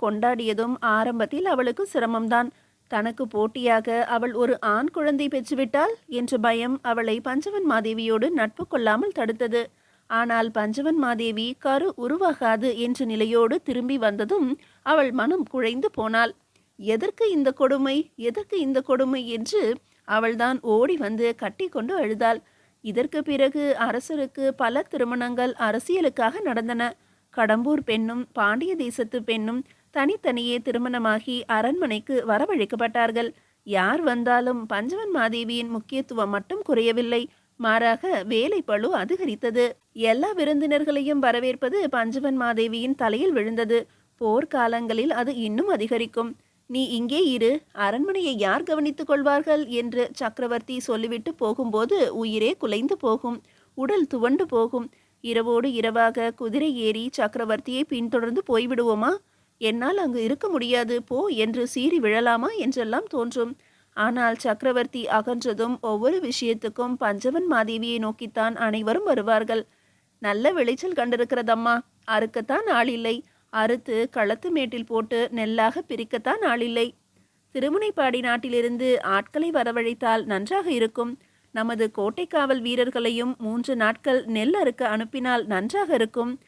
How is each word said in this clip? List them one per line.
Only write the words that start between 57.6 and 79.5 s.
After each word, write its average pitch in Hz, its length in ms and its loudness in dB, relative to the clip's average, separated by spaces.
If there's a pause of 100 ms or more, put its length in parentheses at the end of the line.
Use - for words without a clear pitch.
பின்தொடர்ந்து 233 600 -2
போய்விடுவோமா? 233 640 2 (480)
என்னால் 240 360 0
அங்கு 247 260 0
இருக்க 277 260 -2
முடியாது, 240 540 0
போ 269 320 -2
என்று 226 320 0
சீறி 302 320 0
விழலாமா 233 580 2
என்றெல்லாம் 254 500 -2
தோன்றும். 233 460 -4 (400)
ஆனால் 233 420 0
சக்கரவர்த்தி 247 720 0
அகன்றதும் 226 720 -2
ஒவ்வொரு 233 400 0
விஷயத்துக்கும் 240 720 -4
பஞ்சவன் 247 580 0
மாதேவியை 226 480 0
நோக்கித்தான் 220 560 -4
அனைவரும் 220 480 0
வருவார்கள். 226 600 2 (560)
"நல்ல 220 320 2
விளைச்சல் 311 420 0
கண்டிருக்கிறதம்மா, 240 840 2 (320)
அறுக்கத்தான் 226 600 0
ஆளில்லை, 233 480 0 (340)
அறுத்து 226 640 0
களத்து 220 360 -2
மேட்டில் 254 360 -2
போட்டு 233 460 -2
நெல்லாக 226 560 0
பிரிக்கத்தான் 247 540 -4
ஆளில்லை. 233 460 0 (680)
திருமுனைப்பாடி 285 640 0
நாட்டிலிருந்து 240 840 0
ஆட்களை 247 480 0